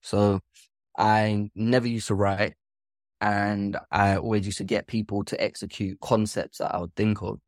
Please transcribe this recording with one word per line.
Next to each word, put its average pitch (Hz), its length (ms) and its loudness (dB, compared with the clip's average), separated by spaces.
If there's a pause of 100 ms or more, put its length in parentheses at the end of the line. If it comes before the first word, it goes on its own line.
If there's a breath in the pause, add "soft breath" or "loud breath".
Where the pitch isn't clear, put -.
So 101 380 2 (580 soft breath)
I 107 560 2
never 120 340 2
used 117 200 -4
to 110 60 0
write, 98 400 0 (680)
and 101 580 0 (140)
I 98 240 4
always 104 300 0
used 101 120 -6
to - 60 -6
get 98 240 -2
people 104 380 -2
to - 160 -4
execute 98 580 -4
concepts - 580 0
that - 160 -4
I 92 40 -2
would 90 180 -6
think 107 260 2
of. 104 260 -8